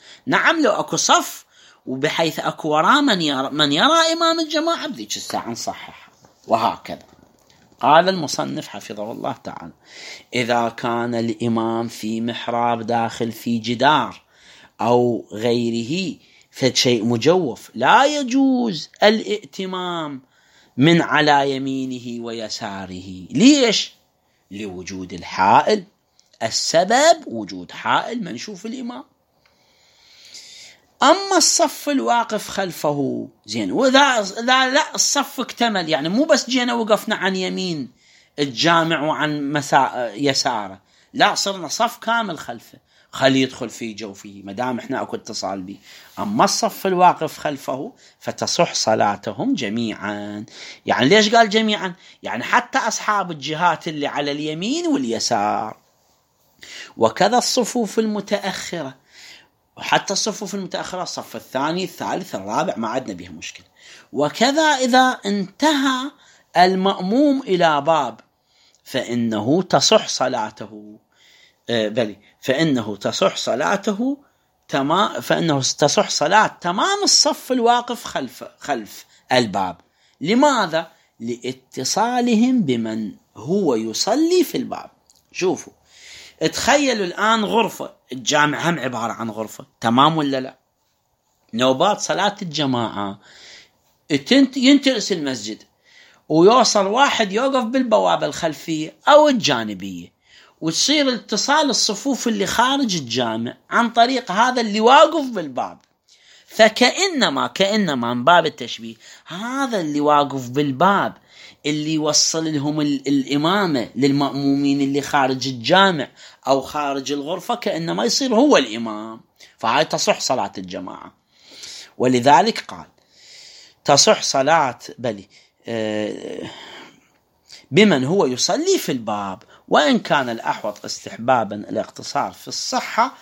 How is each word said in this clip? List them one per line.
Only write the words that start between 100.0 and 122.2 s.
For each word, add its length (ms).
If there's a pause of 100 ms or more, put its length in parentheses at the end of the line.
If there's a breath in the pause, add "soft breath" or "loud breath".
وتصير 540
اتصال 560
الصفوف 580
اللي 180
خارج 500
الجامع 600 (140)
عن 200
طريق 400
هذا 300
اللي 200
واقف 440
بالباب. 540 (680 soft breath)
فكأنما، 1000
كأنما 680
من 100
باب 220
التشبيه، 480 (320 loud breath)
هذا 540
اللي 200
واقف 480
بالباب 640 (540 loud breath)
اللي 280
يوصل 600
لهم 260
ال-، 280
الإمامة 880
للمأمومين 840
اللي 200
خارج 480
الجامع 600 (380 loud breath)
أو 140
خارج 520
الغرفة، 420
كأنما 500
يصير 300
هو 220
الإمام، 640 (380 soft breath)
فهاي 260
تصح 360
صلاة 380
الجماعة. 560 (840 loud breath)
ولذلك 680